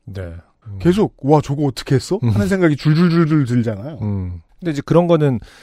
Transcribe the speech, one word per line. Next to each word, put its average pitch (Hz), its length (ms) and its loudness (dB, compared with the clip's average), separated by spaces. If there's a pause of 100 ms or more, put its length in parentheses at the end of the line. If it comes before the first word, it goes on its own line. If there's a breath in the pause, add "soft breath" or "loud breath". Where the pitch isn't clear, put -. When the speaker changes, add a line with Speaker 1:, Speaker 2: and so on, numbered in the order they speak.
Speaker 1:
네. 92 280 -12 (320)
음. 101 140 -14
Speaker 2:
계속, 175 420 0
"와, 147 200 4
저거 143 240 -4
어떻게 135 300 -2
했어?" 180 280 -2
Speaker 1:
음. 120 60 2
Speaker 2:
하는 190 180 0
생각이 180 280 2
줄줄줄줄 156 720 2
들잖아요. 117 560 -4
Speaker 1:
음. 92 400 -6 (180)
근데 175 120 -6
이제 139 140 -6
그런 170 220 2
거는 147 340 2 (220 loud breath)